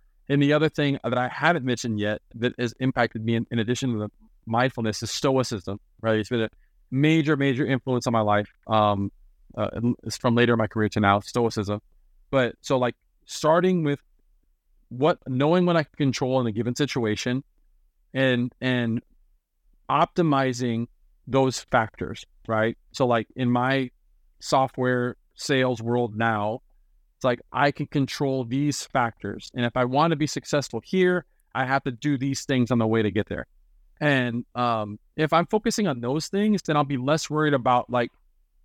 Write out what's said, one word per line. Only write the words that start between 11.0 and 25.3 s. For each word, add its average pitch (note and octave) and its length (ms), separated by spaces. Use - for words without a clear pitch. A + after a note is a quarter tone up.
stoicism. G#2+ 640
But B2+ 320
so, C3+ 160
like, B2 180
starting E3+ 580
with C#3+ 160
what, C#3+ 280
knowing D3+ 380
what E3+ 100
I D#3 80
can - 140
control C3 420
in A#2+ 80
a A2 40
given A2+ 240
situation B2+ 680
and, B2+ 480
and A#2+ 400
optimizing C3+ 1000
those C3 320
factors, - 640
right? A2+ 300
So, C3+ 120
like, A#2 300
in B2+ 140
my B2+ 420
software B2+ 800